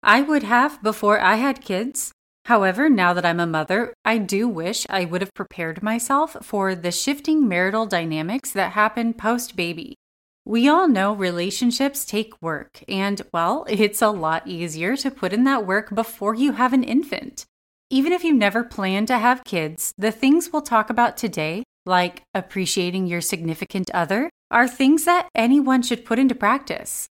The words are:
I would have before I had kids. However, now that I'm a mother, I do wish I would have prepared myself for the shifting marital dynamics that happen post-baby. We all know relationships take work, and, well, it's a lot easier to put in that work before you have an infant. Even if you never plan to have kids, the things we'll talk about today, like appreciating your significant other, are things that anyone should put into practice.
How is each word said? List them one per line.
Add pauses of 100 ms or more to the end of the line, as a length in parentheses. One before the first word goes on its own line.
I
would
have
before
I
had
kids. (340)
However,
now
that
I'm
a
mother, (140)
I
do
wish
I
would
have
prepared
myself
for
the
shifting
marital
dynamics
that
happen
post-baby. (500)
We
all
know
relationships
take
work,
and, (100)
well,
it's
a
lot
easier
to
put
in
that
work
before
you
have
an
infant. (420)
Even
if
you
never
plan
to
have
kids,
the
things
we'll
talk
about
today, (240)
like (140)
appreciating
your
significant
other, (220)
are
things
that
anyone
should
put
into
practice.